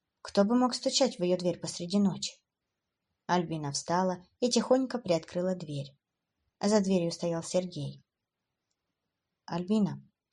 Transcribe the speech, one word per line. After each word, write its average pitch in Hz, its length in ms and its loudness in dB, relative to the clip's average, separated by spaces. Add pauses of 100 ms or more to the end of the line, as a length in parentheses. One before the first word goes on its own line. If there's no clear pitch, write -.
(220)
«Кто - 220 2
бы 220 100 2
мог 247 200 2
стучать - 440 0
в 180 40 -2
её 180 140 4
дверь 175 220 0
посреди 175 400 -4
ночи?» 180 420 0 (880)
Альбина 160 460 0
встала 175 520 -2 (140)
и 240 100 0
тихонько 247 500 2
приоткрыла 180 580 -2
дверь. 147 400 -10 (640)
За 208 200 4
дверью 185 300 2
стоял 170 320 -4
Сергей. 165 640 -4 (1400)
«Альбина, 180 560 0 (320)